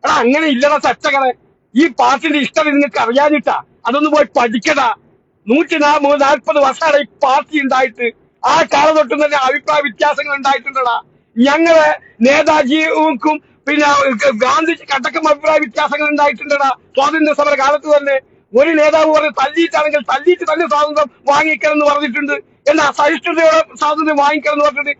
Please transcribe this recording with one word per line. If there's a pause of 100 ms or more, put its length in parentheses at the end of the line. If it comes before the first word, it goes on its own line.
എടാ
അങ്ങനെ
ഇല്ലടാ
ചച്ചകളെ, (440)
ഈ (140)
പാർട്ടിന്റെ
ഇഷ്ടം
നിങ്ങൾക്ക്
അറിയാനിട്ടാ. (300)
അതൊന്ന്
പോയി (100)
പഠിക്കടാ. (600)
നൂറ്റി
നാ-, (240)
നാൽപത്
വർഷമാണ്
ഈ (180)
പാർട്ടി
ഉണ്ടായിട്ട്. (360)
ആ (180)
കാലം
തൊട്ടും
തന്നെ (100)
അഭിപ്രായ
വ്യത്യാസങ്ങൾ
ഉണ്ടായിട്ടുണ്ടടാ. (400)
ഞങ്ങളെ (380)
നേതാജിക്കും (300)
പിന്നെ (540)
ഗാന്ധിജി
കട്ടക്കും
അഭിപ്രായ
വ്യത്യാസങ്ങൾ
ഉണ്ടായിട്ടുണ്ടടാ. (260)
സ്വാതന്ത്ര്യ
സമര
കാലത്ത്
തന്നെ (360)
ഒരു
നേതാവ്
പറഞ്ഞ്
തല്ലിയിട്ടാണെങ്കിൽ
തല്ലിയിട്ട്
തന്നെ
സ്വാതന്ത്ര്യം (220)
വാങ്ങിക്കണം
എന്ന്
പറഞ്ഞിട്ടുണ്ട്, (340)
എന്നാ (140)
സഹിഷ്ണുതയോടെ (200)
സ്വാതന്ത്ര്യം
വാങ്ങിക്കണം
എന്ന്
പറഞ്ഞിട്ടുണ്ട്.